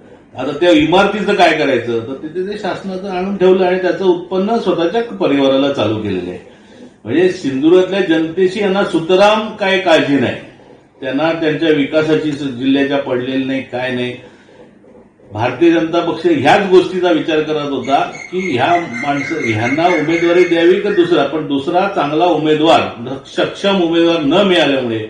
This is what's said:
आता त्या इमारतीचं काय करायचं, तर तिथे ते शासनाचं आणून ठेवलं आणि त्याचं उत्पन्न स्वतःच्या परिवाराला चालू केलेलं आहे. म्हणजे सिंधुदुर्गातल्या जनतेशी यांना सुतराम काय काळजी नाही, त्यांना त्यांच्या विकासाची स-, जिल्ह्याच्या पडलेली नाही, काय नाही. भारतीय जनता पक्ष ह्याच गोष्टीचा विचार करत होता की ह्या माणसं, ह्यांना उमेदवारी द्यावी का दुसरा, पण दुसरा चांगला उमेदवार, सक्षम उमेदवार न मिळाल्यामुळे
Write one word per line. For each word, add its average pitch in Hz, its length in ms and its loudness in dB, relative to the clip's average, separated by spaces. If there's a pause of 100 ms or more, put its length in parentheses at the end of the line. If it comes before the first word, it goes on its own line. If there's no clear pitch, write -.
(380)
आता 135 140 -4
त्या 175 180 2
इमारतीचं 190 640 2
काय 165 240 4
करायचं, 120 420 0
तर 123 140 -8
तिथे 165 400 -8
ते - 60 -10
शासनाचं 185 500 -8
आणून 185 280 -4
ठेवलं 185 280 4
आणि 185 160 0
त्याचं 180 240 -2
उत्पन्न 190 520 0
स्वतःच्या 180 460 0
परिवाराला 139 720 0
चालू 107 300 -2
केलेलं 92 260 -4
आहे. 87 100 -10 (640)
म्हणजे 196 260 2
सिंधुदुर्गातल्या 180 720 2
जनतेशी 165 580 0
यांना 196 260 0
सुतराम 202 720 2
काय 190 240 -2
काळजी 143 400 2
नाही, 107 160 -2 (680)
त्यांना 139 320 -2
त्यांच्या 160 360 0
विकासाची 151 640 0
स-, 139 120 -6
जिल्ह्याच्या 135 540 0
पडलेली 131 460 -4
नाही, 131 180 -4
काय 127 300 -6
नाही. 123 260 -6 (1160)
भारतीय 127 380 2
जनता 165 280 0
पक्ष 165 260 -2
ह्याच 175 440 2
गोष्टीचा 180 420 2
विचार 151 280 0
करत 147 320 -4
होता 135 400 -2 (200)
की 180 260 -4
ह्या 170 180 2 (320)
माणसं, 143 360 -4
ह्यांना 120 440 0
उमेदवारी 170 560 2
द्यावी 170 360 4
का 202 100 -2
दुसरा, 165 340 2
पण 147 240 -4
दुसरा 165 480 0
चांगला 156 300 0
उमेदवार, 151 880 0 (240)
सक्षम 190 440 0
उमेदवार 170 380 2
न 170 280 2
मिळाल्यामुळे 135 520 0 (100)